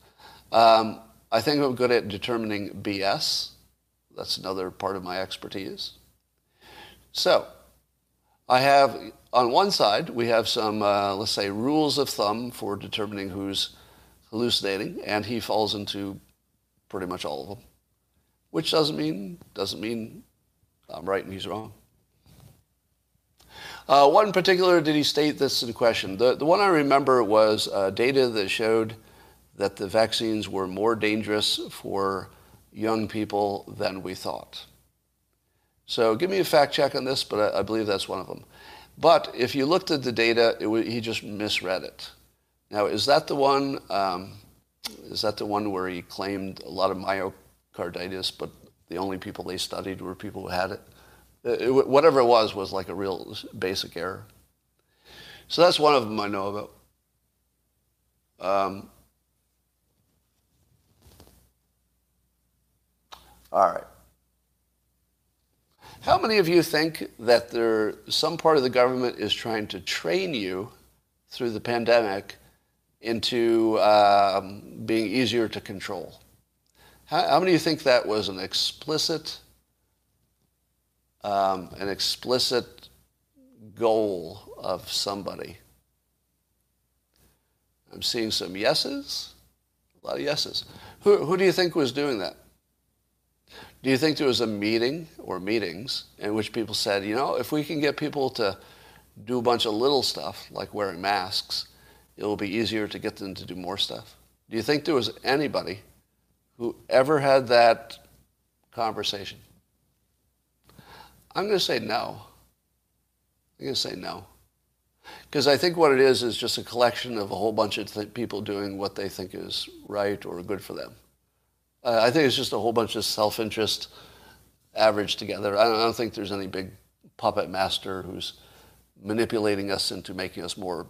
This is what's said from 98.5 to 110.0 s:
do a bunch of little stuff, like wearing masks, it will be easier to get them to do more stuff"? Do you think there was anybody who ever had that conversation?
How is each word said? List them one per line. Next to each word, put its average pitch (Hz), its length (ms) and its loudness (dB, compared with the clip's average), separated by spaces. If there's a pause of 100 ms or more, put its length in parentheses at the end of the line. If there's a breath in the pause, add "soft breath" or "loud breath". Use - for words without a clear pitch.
do 123 140 -2
a - 20 -2
bunch 117 240 2
of 110 80 -2
little 131 280 2
stuff, 87 500 -6
like 95 220 -10
wearing 98 280 -6
masks, 98 680 -4 (480 soft breath)
it - 80 -10
will 104 140 -2
be 101 120 -4
easier 107 380 -2
to 98 100 -10
get - 200 -8
them 98 180 -10
to - 100 -14
do 90 100 -12
more 90 220 -8
stuff"? - 380 -6 (340)
Do 107 60 -8
you 113 80 -2
think 147 220 0
there 165 100 2
was 113 160 0 (140)
anybody 104 560 0 (760)
who 120 200 -6 (100)
ever 135 320 4
had 135 280 4
that 117 500 6 (720)
conversation? 104 680 -6 (2000 loud breath)